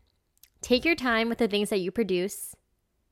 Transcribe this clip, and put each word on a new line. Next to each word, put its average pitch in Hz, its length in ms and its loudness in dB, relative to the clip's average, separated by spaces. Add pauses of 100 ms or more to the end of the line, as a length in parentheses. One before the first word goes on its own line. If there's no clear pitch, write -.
(600)
take 247 220 2
your 330 120 4
time 226 340 0
with 233 80 -2
the 233 100 2
things 208 220 0
that 214 100 0
you 185 120 -4
produce. 190 640 -2 (560)